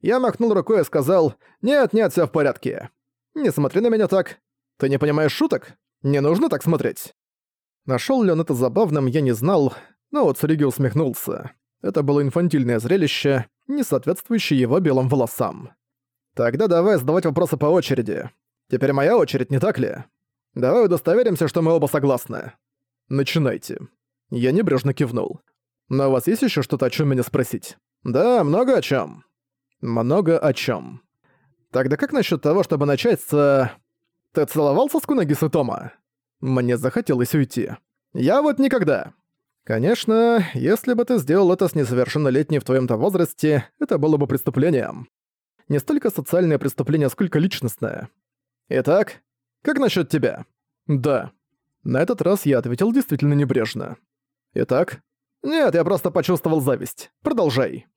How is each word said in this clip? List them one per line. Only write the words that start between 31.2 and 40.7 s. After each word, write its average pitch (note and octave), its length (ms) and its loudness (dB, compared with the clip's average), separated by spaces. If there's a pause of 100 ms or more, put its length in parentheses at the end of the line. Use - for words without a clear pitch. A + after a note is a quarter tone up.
Тогда C3 260 0
как C#4 160 -2
насчет G3 300 0
того, F3 200 2
чтобы C#3+ 240 0
начать D3 340 0
с, - 120 -8
э, C#3 380 4 (600)
«Ты D3+ 120 0
целовался D#3+ 560 0
с - 60 -12
Кунагисой D#3+ 440 0
Тома?» - 420 -4 (480)
Мне B2+ 360 0
захотелось B2+ 580 -2
уйти. B2+ 380 -2 (420)
«Я F#3 280 2
вот D4 160 0
никогда». G3+ 560 0 (500)
Конечно, A3 800 2 (100)
если E3 380 0